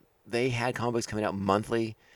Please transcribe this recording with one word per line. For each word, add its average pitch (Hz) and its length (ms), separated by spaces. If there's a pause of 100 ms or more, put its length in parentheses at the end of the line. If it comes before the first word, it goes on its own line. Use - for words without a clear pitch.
(240)
they 123 260
had 120 260
comic 120 160
books 113 160
coming 107 160
out 92 100
monthly 110 640 (200)